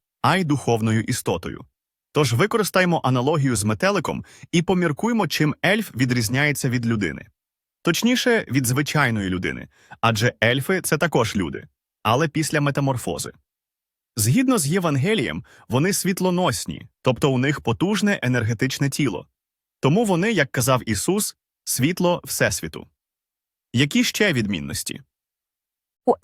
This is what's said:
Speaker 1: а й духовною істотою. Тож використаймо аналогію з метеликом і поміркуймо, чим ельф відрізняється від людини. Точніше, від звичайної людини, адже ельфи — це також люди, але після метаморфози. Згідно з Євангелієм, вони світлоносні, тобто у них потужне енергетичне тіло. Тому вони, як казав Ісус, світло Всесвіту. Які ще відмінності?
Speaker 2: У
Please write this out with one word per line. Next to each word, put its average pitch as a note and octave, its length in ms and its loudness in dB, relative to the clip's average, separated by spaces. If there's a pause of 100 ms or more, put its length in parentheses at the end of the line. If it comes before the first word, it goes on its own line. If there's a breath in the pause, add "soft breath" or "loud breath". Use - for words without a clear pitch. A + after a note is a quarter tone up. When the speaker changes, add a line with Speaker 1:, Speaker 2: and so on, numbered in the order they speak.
(220)
Speaker 1:
а D3 140 4
й F#3+ 80 0
духовною A2+ 580 2
істотою. - 640 -4 (480)
Тож D3 200 2
використаймо F#3 720 2
аналогію C3 520 0
з G2+ 80 -2
метеликом A2+ 600 -2 (280 loud breath)
і E3+ 100 2
поміркуймо, F3+ 640 0
чим D3+ 260 0 (100)
ельф G3+ 300 0
відрізняється B2+ 760 0
від A#2+ 180 0
людини. G2+ 400 -2 (560)
Точніше, A3+ 680 2
від C3 160 0
звичайної B2+ 640 0
людини, D#2 380 -4 (320 loud breath)
адже A2+ 340 2 (100)
ельфи — C3+ 380 0
це - 160 -2
також C#3+ 380 0
люди, D#2 320 -6 (340)
але C3 260 2
після D3+ 320 -2
метаморфози. C3+ 720 -2 (840)
Згідно A3 420 2
з C#3+ 80 0
Євангелієм, D3 800 0 (240 soft breath)
вони C#3 240 2
світлоносні, F3+ 960 -2 (140)
тобто B2+ 280 2
у B2+ 80 2
них C3+ 220 0
потужне F#3+ 640 0
енергетичне B2+ 680 0
тіло. B2+ 360 -4 (540)
Тому E3+ 240 4
вони, G3 280 2
як D3+ 200 0
казав B2+ 340 2
Ісус, A2+ 500 -2 (280)
світло F3 600 0
Всесвіту. - 640 -4 (840)
Які D3 320 2
ще - 280 0
відмінності? F#2+ 720 -4 (1040)
Speaker 2:
У B3 180 4